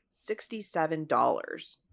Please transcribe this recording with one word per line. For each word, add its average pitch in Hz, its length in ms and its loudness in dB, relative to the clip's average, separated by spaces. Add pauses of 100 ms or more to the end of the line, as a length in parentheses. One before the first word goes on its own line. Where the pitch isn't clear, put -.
sixty-seven 165 960 -2
dollars. - 720 2 (160)